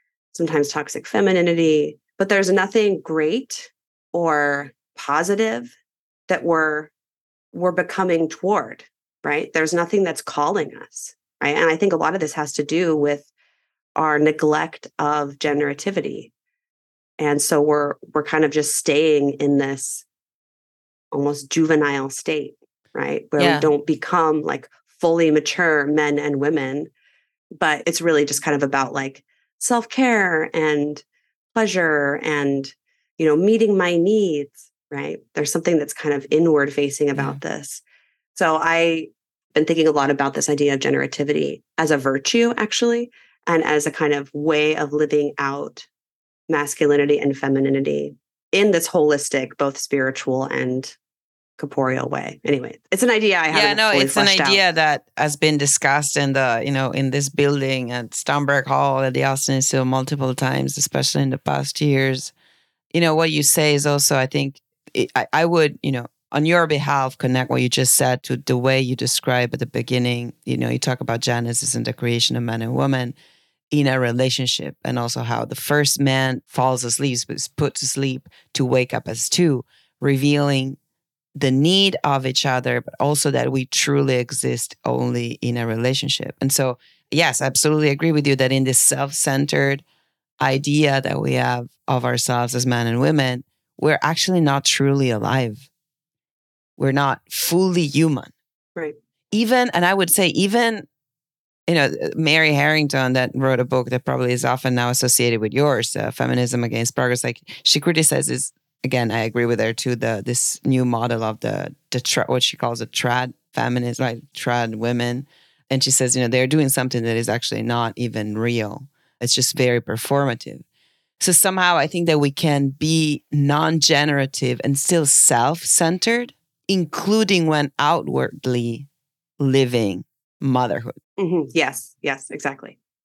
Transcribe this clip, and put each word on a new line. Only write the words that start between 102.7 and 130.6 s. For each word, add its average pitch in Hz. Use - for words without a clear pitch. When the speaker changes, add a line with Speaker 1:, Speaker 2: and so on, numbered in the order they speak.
Speaker 2:
that 127
wrote 131
a 127
book 123
that 123
probably 127
is 120
often 127
now 120
associated 120
with 110
yours, 131
uh, -
Feminism 123
Against 113
Progress, 123
like, 120
she -
criticizes, 139
again, 123
I 113
agree 117
with 117
her 110
too, 123
the, 113
this -
new 131
model 117
of 110
the, -
the 127
tra-, -
what 127
she -
calls 120
a 110
trad 123
feminism, 120
right? 117
Trad 120
women. 120
And 135
she 135
says, 127
you 127
know, 120
they're 127
doing 147
something 123
that 113
is 117
actually 113
not 117
even 110
real. 117
It's 120
just -
very 120
performative. 131
So -
somehow 180
I 143
think 170
that 151
we 143
can 139
be 156
non-generative 147
and 135
still 165
self-centered, 170
including 196
when 151
outwardly 131
living 123
motherhood. 123